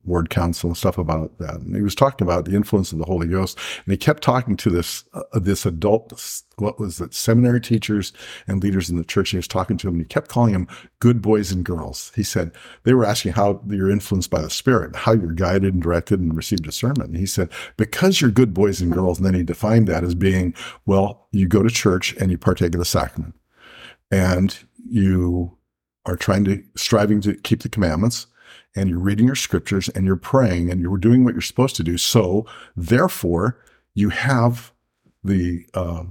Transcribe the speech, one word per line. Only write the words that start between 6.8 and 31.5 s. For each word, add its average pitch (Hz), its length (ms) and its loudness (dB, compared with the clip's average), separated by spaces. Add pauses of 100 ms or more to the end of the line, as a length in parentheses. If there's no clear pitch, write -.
it, 85 140 -10
seminary 120 480 4
teachers 107 500 -2 (360)
and 95 160 -2
leaders 95 260 0
in 87 80 -2
the 82 60 -2
church. - 280 -2
And 95 60 -2
he - 0 -
was 87 100 -4
talking 92 300 -2
to - 80 -8
them, 87 100 -2
and 85 60 -2
he 78 60 -6
kept - 200 -4
calling 117 260 2
them 90 140 -2 (320)
good 120 220 4
boys 104 300 0
and 92 120 -2
girls. 82 520 -8
He 104 80 -2
said, 82 280 -4 (320)
they 127 120 6
were 120 100 4
asking 101 280 -2
how 101 340 2
you're 98 240 0
influenced 101 400 -2
by 82 100 0
the 76 80 -6
Spirit, - 460 0
how - 160 0
you're 90 220 2
guided 95 420 2
and 85 80 0
directed 85 360 0
and 82 160 -2
receive 82 280 -4
discernment. 117 480 -4
And 85 60 -6
he 95 100 -2
said, 90 220 -2 (280)
"Because 185 440 2
you're 123 100 4
good 110 240 4
boys 95 260 2
and 87 100 0
girls," 90 280 0
and 95 80 2
then 95 80 4
he 90 80 0
defined 107 460 2
that 82 140 0
as 87 120 -2
being, 92 400 0 (320)
well, 98 440 0
you 95 160 2
go 98 140 4
to 110 80 4
church 95 500 0
and 95 120 0
you 82 80 -2
partake 87 340 0
of 87 60 0
the 85 60 0
sacrament. 78 500 -4 (760)
And 92 460 2 (320)
you 90 680 0 (500)
are 90 100 -4
trying 101 280 2
to, 98 180 0 (120)
striving 104 460 2
to 101 140 0
keep - 260 -2
the 104 80 -6
commandments, 92 560 0 (500)
and 98 140 0
you're 87 100 -2
reading 101 260 2
your 135 100 2
scriptures, - 540 -2
and 95 160 -2
you're 95 100 2
praying, 90 560 2
and 90 80 -2
you're 90 180 -2
doing 120 260 6
what 123 100 2
you're 95 80 -4
supposed - 340 -2